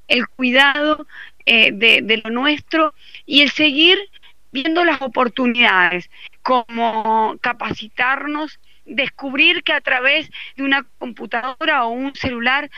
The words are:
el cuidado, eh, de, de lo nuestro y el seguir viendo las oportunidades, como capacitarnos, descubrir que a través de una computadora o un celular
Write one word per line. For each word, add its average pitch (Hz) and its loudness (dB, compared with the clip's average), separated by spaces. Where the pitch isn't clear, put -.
el - 0
cuidado, 285 0
eh, 226 6
de, 214 2
de 214 0
lo 220 -6
nuestro 294 0
y 285 6
el 277 4
seguir 311 2
viendo 320 -2
las 311 0
oportunidades, 226 0
como 226 0
capacitarnos, 269 -4
descubrir 277 -2
que 320 -2
a 294 -2
través 269 -2
de 269 -8
una 277 -2
computadora 247 -4
o 226 -4
un 262 -8
celular 262 -2